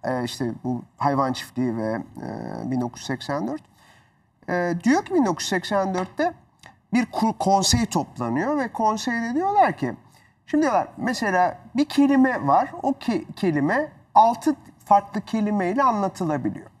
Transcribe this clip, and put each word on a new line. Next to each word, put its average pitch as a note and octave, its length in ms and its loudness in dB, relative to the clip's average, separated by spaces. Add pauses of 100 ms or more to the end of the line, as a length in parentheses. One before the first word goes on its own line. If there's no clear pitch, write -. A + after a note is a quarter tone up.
e, B2 200 -4
işte A#2+ 280 -6 (120)
bu B2 180 -4 (160)
hayvan C3+ 360 -4
çiftliği A#2+ 440 -6
ve, A2 140 -4 (300)
e, A2+ 500 -10
bin B2+ 100 -2
dokuz B2 200 -8
yüz - 60 -14
seksen C#3+ 400 -6
dört. D4 140 -8 (880)
E, F3 240 -2 (100)
diyor E4+ 220 2
ki G4+ 80 -8
bin D4 120 4
dokuz F3 180 -2
yüz - 60 -6
seksen F#3+ 440 0
dörtte A#3 400 -2 (600)
bir A#3+ 120 2
kur-, - 340 -2
konsey G3 460 2
toplanıyor D3+ 720 -2
ve B3+ 100 -2
konseyde A#3 680 -2
diyorlar F#4 440 2
ki, B2 160 -4 (520)
şimdi D4+ 160 0
diyorlar A3+ 260 2 (100)
mesela F#3+ 600 0 (180)
bir C#4+ 100 2
kelime C4 600 2
var, F3 240 4 (120)
o C#4 80 0
ke-, - 420 -4
kelime F#3 580 0 (240)
altı A#3 400 6 (300)
farklı G3+ 360 4
kelimeyle G#3 600 0
anlatılabiliyor. F3+ 840 -2 (100)